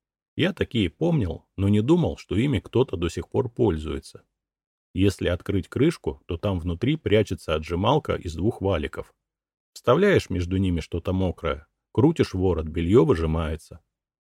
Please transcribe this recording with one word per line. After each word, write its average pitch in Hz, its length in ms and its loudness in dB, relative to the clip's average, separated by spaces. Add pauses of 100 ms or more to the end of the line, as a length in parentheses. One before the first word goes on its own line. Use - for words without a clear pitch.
(360)
Я 180 160 0
такие 104 360 0
помнил, 127 580 -2 (100)
но 98 120 0
не 104 120 4
думал, 123 360 2
что - 200 -6
ими 123 240 0
кто-то - 360 -2
до 85 120 -2
сих - 200 -8
пор 117 220 -2
пользуется. 80 720 -4 (720)
Если 95 320 2
открыть 90 400 -2
крышку, - 600 -2
то 85 120 -6
там 92 220 -2
внутри 87 340 -2
прячется 98 600 0
отжималка 87 580 0
из 80 220 -8
двух 92 240 -2
валиков. 80 520 -4 (600)
Вставляешь 160 580 2
между 90 260 -2
ними 92 220 2
что-то 87 340 -6
мокрое, 85 540 -2 (240)
крутишь 143 440 2
ворот, 90 320 0
бельё 85 380 4
выжимается. 80 760 -2 (400)